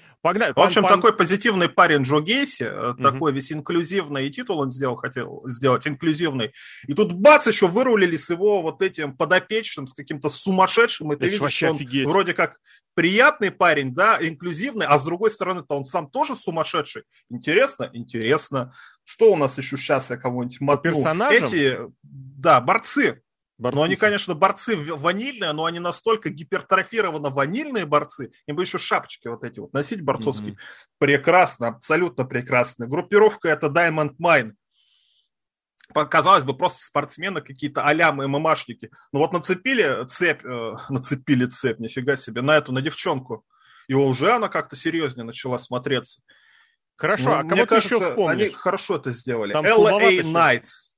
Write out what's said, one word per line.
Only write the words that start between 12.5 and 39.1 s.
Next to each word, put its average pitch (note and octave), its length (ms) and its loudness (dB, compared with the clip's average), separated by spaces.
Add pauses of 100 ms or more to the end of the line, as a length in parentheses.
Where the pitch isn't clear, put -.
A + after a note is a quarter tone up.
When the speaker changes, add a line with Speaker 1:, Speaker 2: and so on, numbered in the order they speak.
Speaker 2:
приятный G#3+ 560 2
парень, D3 440 2
да, G3 260 4
инклюзивный, F3 640 -6
а C#3+ 120 6
с C3+ 60 -2
другой F3+ 260 -2
стороны-то F3+ 460 -6
он C#3 80 -6
сам D#3 240 -4
тоже C#4+ 280 -4
сумасшедший. D#3+ 640 -4 (280)
Интересно, D3 640 0
интересно. B2 800 -4 (320)
Что A3 280 4
у F3+ 40 4
нас C#3 220 0
ещё C#3 180 -8
щас, C#3 340 0
я B2 60 -4
кого-нибудь B2 440 -6
Speaker 1:
По C#3+ 60 -4
Speaker 2:
мотну? C#3+ 160 2
Speaker 1:
персонажам? E3 680 2
Speaker 2:
Эти, C#3 280 2 (240)
да, C3+ 580 2
борцы. F#3+ 600 0 (380)
Speaker 1:
Борцы. B2 180 -4
Speaker 2:
Но D3 60 2
они, F3 140 0
конечно, G3+ 380 0
борцы G3 420 0
в-, D#3 240 -8
ванильные, G3 520 -4
но D3+ 120 -4
они E3+ 160 -4
настолько F3+ 500 -2
гипертрофированно F3 1000 -2
ванильные F#3 560 -2
борцы, D3 440 -2 (160)
им D3 100 -8
бы F3 60 -4
ещё - 160 -6
шапочки - 500 -6
вот A#2 140 -10
эти A#2+ 160 -14
вот F2+ 140 -16
носить D3 300 -4
борцовские. A2+ 520 -4
Speaker 1:
Мгм. - 40 -20 (400)
Speaker 2:
Прекрасно, C#3+ 680 2
абсолютно D#3 560 -2
прекрасно. B2 640 -2
Группировка F#3 640 2
это D3+ 200 0
Diamond D#3 440 0 (100)
Mine. C#3+ 300 2 (1400)
По-, D3+ 140 0
казалось E3 380 4
бы, C3+ 120 -4
просто F3 280 -4
спортсмены D#3 580 -6
какие-то C#3 420 -6
а-ля D#3 240 4
М C#3+ 140 0
М C#3+ 240 -2
Ашники. C#3+ 440 -2 (220)